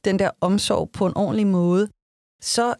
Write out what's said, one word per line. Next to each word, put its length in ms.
den 140
der 100
omsorg 520
på 120
en 120
ordentlig 300
måde, 420
så, 380